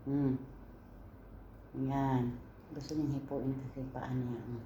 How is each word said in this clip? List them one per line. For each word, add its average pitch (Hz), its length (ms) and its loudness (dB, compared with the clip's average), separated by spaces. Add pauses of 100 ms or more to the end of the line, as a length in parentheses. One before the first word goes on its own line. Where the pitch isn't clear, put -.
Hmm. 139 320 6 (1500)
Yan. 131 480 6 (400)
Gusto 151 240 -2
niyang 139 160 4
hipuin 135 400 0
kasi 131 400 -4
paa 127 160 -2
niya. 120 280 0 (260)